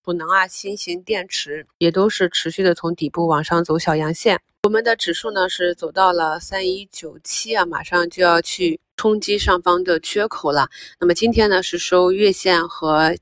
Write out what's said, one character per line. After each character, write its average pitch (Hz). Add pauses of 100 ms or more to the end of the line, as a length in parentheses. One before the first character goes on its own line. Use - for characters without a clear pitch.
储 180
能 165
啊、 190
新 202
型 180
电 185
池 151 (140)
也 170
都 190
是 190
持 -
续 196
的 180
从 170
底 156
部 170
往 156
上 170
走 160
小 160
阳 156
线。 185 (240)
我 208
们 220
的 226
指 180
数 -
呢 185
是 180
走 165
到 190
了 160
三 190
一 190
九 165
七 -
啊， 180
马 165
上 175
就 185
要 170
去 170 (160)
冲 214
击 208
上 185
方 180
的 175
缺 208
口 156
了。 143 (300)
那 175
么 175
今 226
天 214
呢 185
是 175
收 180
月 196
线 175
和 156